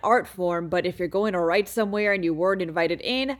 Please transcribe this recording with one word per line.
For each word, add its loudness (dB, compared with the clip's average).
art 4
form, -2
but 0
if -4
you're -4
going 0
to 0
write 2
somewhere 0
and 0
you 0
weren't 0
invited 0
in, -2